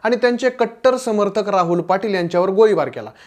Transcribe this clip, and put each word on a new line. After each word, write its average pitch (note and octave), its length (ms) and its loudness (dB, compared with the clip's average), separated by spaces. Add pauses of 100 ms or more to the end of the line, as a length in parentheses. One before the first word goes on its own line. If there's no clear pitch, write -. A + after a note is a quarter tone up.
आणि A#3 120 0
त्यांचे B3 340 0
कट्टर B3 480 0
समर्थक G#3 520 -2
राहुल F3 320 0
पाटील F#3+ 320 -2
यांच्यावर F3+ 360 0
गोळीबार F#3+ 400 2
केला, A2+ 200 -12 (160)